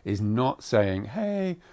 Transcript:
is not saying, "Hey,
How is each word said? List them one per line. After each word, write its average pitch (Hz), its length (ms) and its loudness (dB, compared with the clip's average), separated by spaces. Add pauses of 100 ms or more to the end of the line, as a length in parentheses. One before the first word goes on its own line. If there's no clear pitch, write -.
is 101 160 -2
not 117 420 0
saying, 101 440 2
"Hey, 190 520 -2 (140)